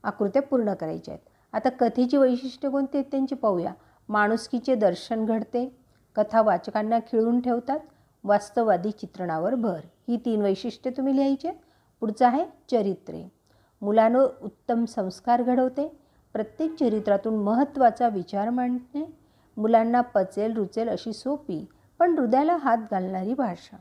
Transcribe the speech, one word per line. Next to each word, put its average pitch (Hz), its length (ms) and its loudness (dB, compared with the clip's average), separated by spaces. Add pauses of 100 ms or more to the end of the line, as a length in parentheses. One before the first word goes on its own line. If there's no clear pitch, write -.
आकृत्या 214 380 0
पूर्ण 240 320 0
करायच्या 165 400 -8
आहेत. - 140 -20 (240)
आता 220 160 -2
कथेची 247 480 2
वैशिष्ट्ये 262 540 0
कोणती 277 280 -2
आहेत 277 120 -4
त्यांची 269 240 -2
पाहूया. 190 380 0 (360)
माणुसकीचे 220 680 0
दर्शन 214 500 0
घडते, 226 520 -4 (400)
कथा 214 260 2
वाचकांना 214 560 0
खिळवून 233 420 0
ठेवतात, 247 400 -2 (440)
वास्तववादी 208 680 2
चित्रणावर 180 640 -4
भर. 214 260 -2 (280)
ही 240 80 0
तीन 233 260 0
वैशिष्ट्ये 214 540 -2
तुम्ही 269 200 0
लिहायची 277 320 0
आहेत. 370 100 -8 (420)
पुढचं 220 260 2
आहे 262 180 2 (260)
चरित्रे. 185 640 -4 (500)
मुलांवर 226 420 4 (180)
उत्तम 233 420 -4
संस्कार 226 580 -2
घडवते, 254 540 0 (360)
प्रत्येक 311 440 -6
चरित्रातून 214 580 0
महत्त्वाचा 233 720 2
विचार 202 420 -4
मांडणे, 247 680 -4 (400)
मुलांना 226 440 4
पचेल 208 520 -2
रुचेल 220 360 -4
अशी 214 240 -6
सोपी 254 560 -8 (300)
पण 339 200 4
हृदयाला 277 380 2
हात 262 220 2 (120)
घालणारी 190 440 -4
भाषा. 240 460 -6